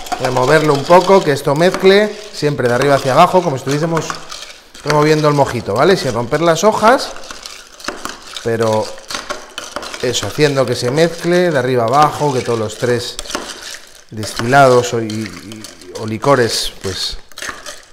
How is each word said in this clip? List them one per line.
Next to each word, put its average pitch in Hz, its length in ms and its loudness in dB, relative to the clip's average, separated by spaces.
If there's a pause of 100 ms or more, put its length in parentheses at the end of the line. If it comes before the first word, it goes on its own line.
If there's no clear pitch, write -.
(200)
removerlo 131 540 2
un 139 100 0
poco, 180 400 6
que 156 80 0
esto 139 240 0
mezcle, 190 540 4
siempre 139 580 -4
de 120 60 2
arriba 139 220 4
hacia 131 180 0
abajo, 175 280 6
como 165 140 -2
si 123 60 -6
estuviésemos 156 480 -2 (760)
removiendo 151 460 2
el 147 60 2
mojito, 120 380 0
¿vale? 151 220 4
Sin 131 180 -2
romper 120 280 -2
las 165 240 2
hojas, 220 480 2 (1300)
pero 110 400 0 (1160)
eso, 117 260 -2
haciendo 135 380 2
que 120 100 -2
se 131 160 -2
mezcle 170 600 0
de 147 60 0
arriba 123 280 0
abajo, 147 480 2
que 123 80 0
todos 117 180 -2
los 107 180 -6
tres 120 380 -2 (960)
destilados 123 840 2
o, 117 80 -2
y, 113 40 -4
y, 107 580 -10 (380)
o 110 40 -8
licores, 113 760 0
pues, - 360 -8 (760)